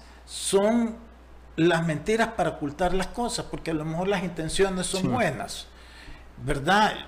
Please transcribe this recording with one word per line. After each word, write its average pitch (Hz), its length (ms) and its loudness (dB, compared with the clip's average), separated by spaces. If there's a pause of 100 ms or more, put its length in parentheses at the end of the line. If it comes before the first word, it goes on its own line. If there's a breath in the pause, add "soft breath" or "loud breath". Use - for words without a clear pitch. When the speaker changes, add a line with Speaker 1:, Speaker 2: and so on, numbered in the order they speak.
(260 loud breath)
Speaker 1:
son 220 720 2 (580)
las 165 300 4
mentiras 214 500 0
para 170 140 2
ocultar 156 440 -2
las 185 140 2
cosas, 240 420 -4
porque 165 220 -6
a - 20 -2
lo 151 120 -2
mejor 165 240 -2
las 190 140 2
intenciones 180 640 0
son 190 160 -2
Speaker 2:
Sí. - 40 2
Speaker 1:
buenas, 196 600 -2 (760 loud breath)
¿verdad? 151 480 4 (160)